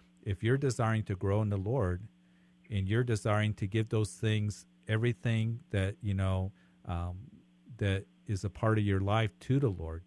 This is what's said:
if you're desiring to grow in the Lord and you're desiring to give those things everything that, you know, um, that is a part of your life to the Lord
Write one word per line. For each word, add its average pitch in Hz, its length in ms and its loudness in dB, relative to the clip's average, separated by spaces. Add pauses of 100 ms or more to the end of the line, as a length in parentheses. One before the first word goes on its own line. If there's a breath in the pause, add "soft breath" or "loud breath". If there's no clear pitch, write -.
(240 loud breath)
if 101 180 -4
you're 120 140 2
desiring 113 480 0
to 101 100 -2
grow 98 280 0
in 107 80 0
the 101 60 0
Lord 95 460 0 (680 soft breath)
and 98 180 0
you're 117 160 4
desiring 107 500 2
to 107 120 -6
give 110 240 -2
those 107 220 0
things 107 540 -2 (220)
everything 113 720 0 (100)
that, 98 300 0
you 101 140 -2
know, 95 380 0 (340 loud breath)
um, 87 320 -6 (580)
that 98 280 0 (220)
is 101 180 -4
a 98 60 -2
part 110 280 2
of 107 60 2
your 98 160 2
life 104 400 0
to 131 200 2
the 139 80 2
Lord 87 380 -6